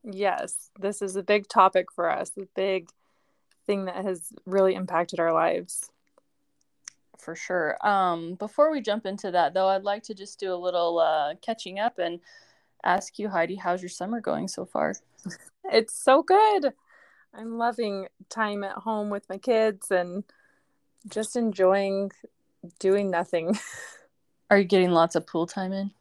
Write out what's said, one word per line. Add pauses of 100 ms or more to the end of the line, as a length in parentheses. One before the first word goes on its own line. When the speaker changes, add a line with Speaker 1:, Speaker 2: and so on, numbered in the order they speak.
Speaker 1:
Yes,
this
is
a
big
topic
for
us,
a
big (800)
thing
that
has (140)
really
impacted
our
lives. (1300)
Speaker 2:
For
sure. (100)
Um,
before
we
jump
into
that,
though,
I'd
like
to
just
do
a
little,
uh,
catching
up
and (640)
ask
you,
Heidi,
how's
your
summer
going
so
far? (760)
Speaker 1:
It's
so
good. (600)
I'm
loving (220)
time
at
home
with
my
kids
and (840)
just
enjoying (680)
doing
nothing. (460)
<laughs>
Speaker 2:
Are
you
getting
lots
of
pool
time
in?